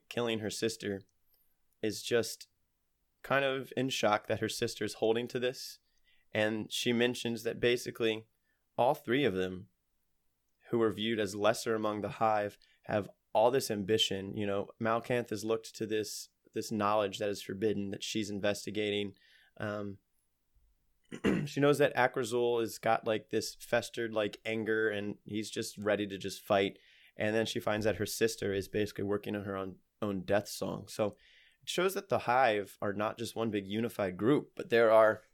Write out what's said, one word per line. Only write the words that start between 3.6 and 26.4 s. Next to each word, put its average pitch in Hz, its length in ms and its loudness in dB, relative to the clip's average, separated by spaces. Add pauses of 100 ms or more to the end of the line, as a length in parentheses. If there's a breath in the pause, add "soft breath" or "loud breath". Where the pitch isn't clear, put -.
in 131 140 0
shock 107 380 2
that 110 120 0
her 110 100 0
sister's 110 460 -4
holding 113 320 2
to 127 120 -4
this. - 400 -4 (540)
And 107 380 0
she - 220 0
mentions 117 500 0
that 113 160 -4
basically 120 680 0 (520)
all 123 160 4
three 135 320 0
of 101 80 2
them, 92 340 -4 (1040)
who 120 100 2
were 110 140 4
viewed 107 260 0
as 98 160 -2
lesser 110 400 2
among 107 260 0
the 101 80 -2
Hive, 107 480 0 (260 soft breath)
have 104 260 -2 (240)
all 113 180 6
this 131 200 0
ambition. 101 640 0
You 104 100 -2
know, 101 220 -2 (120)
Malkanth 117 500 0
has 104 120 -6
looked 110 320 -2
to 113 100 -4
this, 107 440 -4 (240)
this 110 180 -6
knowledge 104 480 2
that 104 100 0
is 98 120 -4
forbidden 98 500 -2
that - 120 -10
she's 107 260 -4
investigating. 104 840 -2 (460 soft breath)
Um, 104 380 -8 (1300)
<clears throat> 160 220 2
she 143 160 -6
knows 143 160 6
that 139 180 4
Akrazul 120 640 2
has 110 180 -4
got, 113 300 0
like, 110 220 -2
this - 300 -4
festered, 117 540 -4
like, 107 320 -2
anger, 110 440 0
and 104 260 -4 (100)
he's 107 240 -6
just - 280 -8
ready 104 300 0
to 95 100 -8
just 95 260 -8